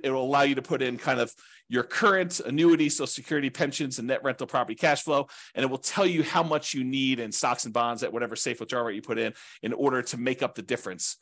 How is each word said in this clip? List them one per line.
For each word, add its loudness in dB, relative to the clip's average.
it 0
will 0
allow 4
you 4
to -2
put -2
in -2
kind 0
of -2
your 0
current 2
annuity, 4
Social 0
Security, -2
pensions, -2
and -6
net -2
rental -2
property -2
cash 2
flow. 0
And -4
it 2
will -4
tell 0
you 2
how 2
much -2
you -2
need 0
in -6
stocks 0
and -6
bonds 0
at -2
whatever -4
safe -2
withdrawal -2
rate -4
you -8
put -2
in, -2
in -2
order 2
to -4
make -2
up -2
the -10
difference. -4